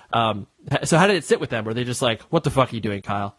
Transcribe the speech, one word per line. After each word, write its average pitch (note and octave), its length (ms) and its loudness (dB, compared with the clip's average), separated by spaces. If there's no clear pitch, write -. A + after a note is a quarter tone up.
Um, A2 340 0
h-, C#3 160 -2
so E3 120 4
how F3+ 80 6
did G3+ 100 4
it D#3 80 -4
sit - 160 2
with D3+ 80 -6
them? A2+ 160 -4
Were A2 80 -4
they A#2+ 120 -4
just A#2+ 180 -6
like, A#2 220 0
"What D#3+ 200 0
the C#3+ 60 0
fuck C3 220 2
are - 20 -6
you A2 80 -6
doing, G2+ 180 -4
Kyle?" G2+ 380 -4